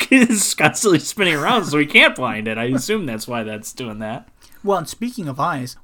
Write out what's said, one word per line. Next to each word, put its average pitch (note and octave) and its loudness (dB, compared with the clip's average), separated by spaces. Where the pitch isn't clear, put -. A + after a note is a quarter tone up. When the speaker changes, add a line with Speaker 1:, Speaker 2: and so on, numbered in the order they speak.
Speaker 1:
is A#3+ 4
constantly D3+ 4
spinning F#3 0
around, F3 0
so C#3+ 0
he C#3+ 2
can't B3 4
blind A2 -4
it. A2 -2
I A#2 -2
assume C3+ -2
that's A2 -8
why A#2+ -4
that's G#2+ -8
doing A2+ -8
that. A2 -10
Speaker 2:
Well, G3 2
and D#3+ -6
speaking A#3 -8
of C3+ -8
eyes, C#3 -4